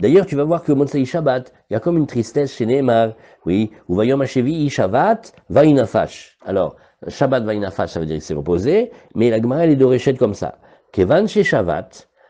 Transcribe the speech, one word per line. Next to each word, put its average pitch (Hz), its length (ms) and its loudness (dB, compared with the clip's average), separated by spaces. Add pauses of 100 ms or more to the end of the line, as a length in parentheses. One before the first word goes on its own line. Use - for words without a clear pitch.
D'ailleurs, 165 260 4
tu 143 100 -6
vas 143 80 0
voir 160 180 -2
que - 80 -4
Motzei 139 340 0
Shabbat, 131 480 -2 (180)
il - 20 -4
y 107 40 -2
a 113 40 -2
comme 175 160 0
une 151 100 2
tristesse 131 480 -4
chez 113 120 -2
Nehemar, 117 480 2 (320)
oui, 104 260 0 (160)
ou 90 80 -2
Vayom 127 240 2
Hashevi 139 500 0
Shabbat, 131 600 -2 (180)
Vainafash. 123 920 2
Alors, 92 320 -4 (320)
Shabbat 131 360 -2
Vainafash, 101 460 -4
ça - 80 -8
veut 80 80 -4
dire 78 80 -6
qu'il 78 80 -8
s'est 80 120 -8
reposé, 95 580 -2 (240)
mais 117 140 2
la 113 100 0
Gemara, 131 240 -2
elle 165 60 4
est 139 60 4
de 131 80 4
Réchet 127 300 2
comme 110 200 0
ça. - 240 -10 (340)
Kevan 135 340 2
chez 202 160 0
Shabbat, 87 640 -4 (220)